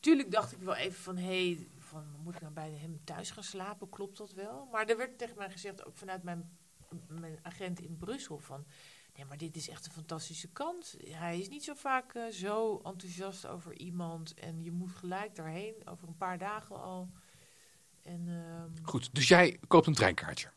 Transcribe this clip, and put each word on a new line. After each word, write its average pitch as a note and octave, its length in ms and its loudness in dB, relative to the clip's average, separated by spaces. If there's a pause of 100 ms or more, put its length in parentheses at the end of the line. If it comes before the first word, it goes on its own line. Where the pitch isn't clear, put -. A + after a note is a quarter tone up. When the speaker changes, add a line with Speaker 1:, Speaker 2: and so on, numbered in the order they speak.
Speaker 1:
tuurlijk C#4 300 8
dacht G#3 220 4
ik - 60 -12
wel F#3 160 0
even F3 280 0
van, F#3 140 -4
"Hey, F3+ 520 2 (100)
van, D3+ 260 -12 (180)
moet F3 120 -8
ik E3 60 -10
nou D#3 120 -10
bij D#3 200 -6
hem D3+ 320 -8
thuis F3 260 -6
gaan G#3+ 120 -12
slapen? G3 460 -8
Klopt G3 280 -8
dat G3+ 160 -12
wel?" A3+ 400 -8
Maar A3 140 4
er A3 100 8
werd B3 220 -2
tegen A#3 180 -6
mij G3 140 -4
gezegd, F#3+ 360 -8
ook - 100 -14
vanuit F#3 260 -6
mijn, F3 360 -6 (500)
mijn D#3+ 340 -8
agent F3 380 -6
in E3 160 -8
Brussel, F3 420 -6
van, C#3+ 280 -10 (500)
"Nee, C#3 80 -14
maar C#3 120 -12
dit D#3+ 200 -6
is D3 120 -6
echt - 180 -12
een D#3+ 60 -14
fantastische D#3+ 560 -8
kans. E4+ 480 -6 (120)
Hij E3+ 320 -2
is G3 80 -4
niet D4 160 -10
zo D4 100 -6
vaak, C4 400 0
eh, A#3 160 -4
zo G#3 540 2
enthousiast F#3 600 -6
over E3+ 320 -8
iemand E3 560 -4
en E3 280 -8
je E3+ 100 -4
moet F3+ 200 -2
gelijk F#3+ 420 -4
daarheen, F3+ 400 -6 (100)
over F3 240 -12
een E3 80 -10
paar F3+ 220 0
dagen G#3 440 -6
al." F#3 280 -6 (920)
En, E3+ 260 -6
ehm, E3 560 -6
Speaker 2:
Goed, - 300 -2
dus C#3 140 6
jij F3 380 12
koopt E3 200 12
een D#3 80 6
treinkaartje? - 640 4